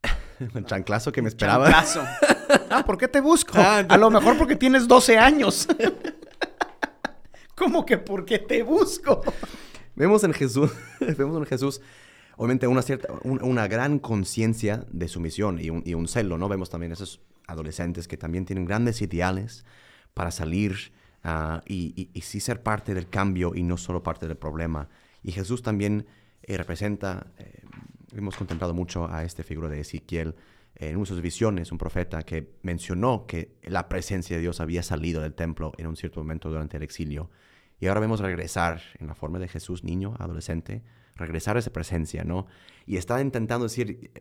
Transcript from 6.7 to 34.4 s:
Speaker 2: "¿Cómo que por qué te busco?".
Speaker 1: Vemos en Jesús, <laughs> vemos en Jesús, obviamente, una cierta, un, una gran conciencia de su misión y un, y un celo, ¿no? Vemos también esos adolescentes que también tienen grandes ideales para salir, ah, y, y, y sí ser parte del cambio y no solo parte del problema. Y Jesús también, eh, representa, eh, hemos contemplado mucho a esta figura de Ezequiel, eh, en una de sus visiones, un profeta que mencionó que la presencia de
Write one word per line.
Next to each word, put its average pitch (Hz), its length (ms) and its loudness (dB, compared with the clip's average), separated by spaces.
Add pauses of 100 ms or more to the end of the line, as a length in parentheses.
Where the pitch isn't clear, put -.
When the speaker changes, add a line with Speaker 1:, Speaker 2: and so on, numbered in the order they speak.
Speaker 2:
"¿Cómo 339 300 2
que 202 140 4
por 196 260 -6
qué 220 140 0
te 233 240 0
busco?". 294 600 4 (720)
Speaker 1:
Vemos 202 300 6
en 165 80 4
Jesús, 135 380 2 (300)
<laughs> 220 180 -2
vemos 143 180 0
en 151 100 -2
Jesús, 135 340 -2 (560)
obviamente, 123 300 2
una 127 160 4
cierta, 131 260 -4 (160)
un, 127 180 -2
una 120 260 2
gran 131 300 0
conciencia 113 920 -2
de 85 180 -6
su 87 120 -8
misión 85 400 -2
y 80 100 -6
un, 82 140 -4
y 85 100 -4
un 82 140 -2
celo, 92 300 -2
¿no? 95 100 -2
Vemos 92 220 -4
también 85 220 -8
esos 92 280 -14 (260)
adolescentes 85 640 -8
que 92 80 -12
también 87 300 -6
tienen 92 180 -6
grandes 110 380 -2
ideales 92 640 -4 (500)
para 90 160 -4
salir, 92 640 -4 (320)
ah, 80 420 -4
y, 90 280 -6
y, 92 240 -10
y - 40 -12
sí - 180 -8
ser 120 220 -6
parte 107 320 -4
del 87 160 -6
cambio 90 440 0
y 90 80 -2
no 87 140 0
solo 87 260 -6
parte 82 260 -6
del 78 100 -8
problema. 78 500 -6 (340)
Y 95 100 -8
Jesús 101 300 -6
también, 104 440 -2 (360)
eh, 98 140 -8
representa, 95 720 -6 (120)
eh, - 240 -20 (540)
hemos 101 200 -8
contemplado 87 360 -4
mucho 87 400 -4
a 80 120 -6
esta 82 180 -10
figura 78 260 -8
de 76 120 -8
Ezequiel, 80 540 -8 (400)
eh, 78 140 -10
en 80 80 -6
una 104 80 -2
de 90 40 -10
sus 90 120 -6
visiones, 87 500 -2
un 82 80 -8
profeta 82 440 -4
que - 400 -8
mencionó 92 640 -2
que - 360 -10
la 87 280 -6
presencia 92 460 -4
de 82 60 -2